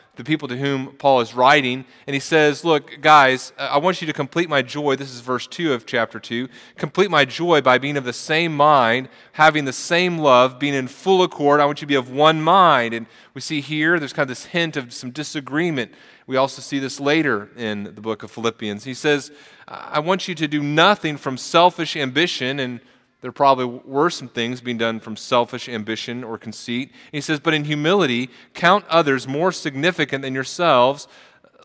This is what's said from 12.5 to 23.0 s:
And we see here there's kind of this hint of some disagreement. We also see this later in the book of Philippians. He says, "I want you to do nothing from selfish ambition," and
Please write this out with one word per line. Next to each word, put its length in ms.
And 140
we 80
see 200
here 360
there's 160
kind 160
of 80
this 80
hint 320
of 160
some 160
disagreement. 840
We 100
also 240
see 180
this 200
later 580
in 260
the 180
book 200
of 80
Philippians. 540
He 100
says, 380
"I 320
want 280
you 80
to 120
do 140
nothing 560
from 200
selfish 600
ambition," 640
and 220